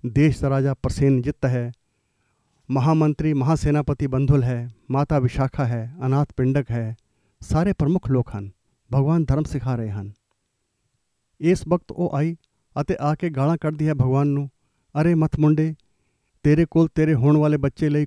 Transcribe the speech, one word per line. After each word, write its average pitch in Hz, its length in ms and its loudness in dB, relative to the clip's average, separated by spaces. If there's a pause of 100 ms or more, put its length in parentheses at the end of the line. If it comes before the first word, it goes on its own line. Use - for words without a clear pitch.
ਦੇਸ਼ 143 360 2
ਦਾ 139 80 0
ਰਾਜਾ 135 240 0
ਪ੍ਰਸੇਨ 135 480 0
ਜਿੱਤ 139 240 -4
ਹੈ, 123 260 -2 (1000)
ਮਹਾਮੰਤਰੀ, 151 640 2
ਮਹਾਸੈਨਾਪਤੀ 147 720 0
ਬੰਧੁਲ 135 360 2
ਹੈ, 120 260 -4 (220)
ਮਾਤਾ 143 280 0
ਵਿਸ਼ਾਖਾ 131 460 -2
ਹੈ, 117 300 -4 (100)
ਅਨਾਥ 139 320 0
ਪਿੰਡਕ 131 340 -2
ਹੈ, 113 240 -4 (440)
ਸਾਰੇ 180 340 -2
ਪ੍ਰਮੁੱਖ 160 380 0
ਲੋਕ 123 240 0
ਹਨ। 98 140 -10 (460)
ਭਗਵਾਨ 151 300 2
ਧਰਮ 139 180 0
ਸਿਖਾ 131 320 -6
ਰਹੇ 113 140 -6
ਹਨ। 101 220 -8 (1300)
ਇਸ 175 260 0
ਵਕਤ 170 240 -2
ਉਹ 175 240 -4
ਆਈ 160 200 -2 (460)
ਅਤੇ 160 180 -2
ਆ 147 160 0
ਕੇ 175 140 -4
ਗਾਲਾਂ 151 280 0
ਕੱਢਦੀ 151 300 -4
ਹੈ 156 60 0
ਭਗਵਾਨ 135 340 0
ਨੂੰ, 143 220 -2 (520)
"ਅਰੇ 170 140 4
ਮੱਥ 156 240 0
ਮੁੰਡੇ, 156 340 2 (720)
ਤੇਰੇ 151 280 4
ਕੋਲ 165 240 4
ਤੇਰੇ 160 180 2
ਹੋਣ 143 240 4
ਵਾਲੇ 151 200 2
ਬੱਚੇ 143 320 -2
ਲਈ 147 180 0